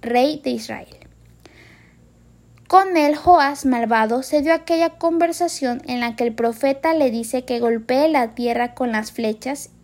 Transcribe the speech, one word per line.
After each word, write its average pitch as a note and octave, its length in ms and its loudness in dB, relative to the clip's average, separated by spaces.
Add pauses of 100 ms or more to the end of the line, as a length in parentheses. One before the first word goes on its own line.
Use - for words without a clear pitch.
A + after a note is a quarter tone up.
rey B3+ 420 0
de C4 60 -4
Israel. - 480 -10 (1700)
Con F#4 300 4
él, D4 180 4
Joás D4 500 4
malvado A#3 580 0
se D4+ 180 0
dio D#4+ 120 2
aquella E4 440 0
conversación E4+ 920 -2
en B3 140 -6
la A#3+ 160 -6
que A#3+ 80 -2
el A#3 80 -2
profeta C4+ 600 -2
le C#4+ 180 2
dice A#3 340 -6
que A#3+ 160 -4
golpee A#3+ 480 0
la B3+ 260 0
tierra A#3+ 380 -2
con B3 180 -4
las A3 220 -4
flechas A#3 560 -6 (140)